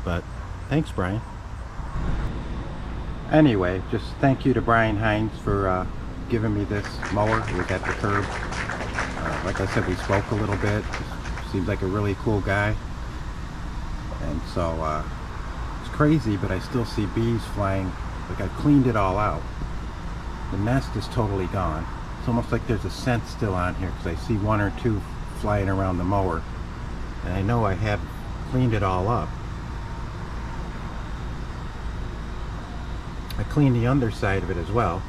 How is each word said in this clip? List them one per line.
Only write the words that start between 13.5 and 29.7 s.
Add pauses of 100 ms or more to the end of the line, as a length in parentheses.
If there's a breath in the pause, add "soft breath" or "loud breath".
And (120)
so, (120)
uh, (760)
it's
crazy,
but
I
still
see (100)
bees (140)
flying. (400)
Like,
I've
cleaned
it
all
out. (1120)
The
nest
is
totally
gone. (320)
It's
almost
like
there's
a
scent
still
on
here,
'cause
I
see
one
or
two (380)
flying
around
the
mower. (840)
And
I
know
I
have (500)
cleaned
it
all
up. (4000)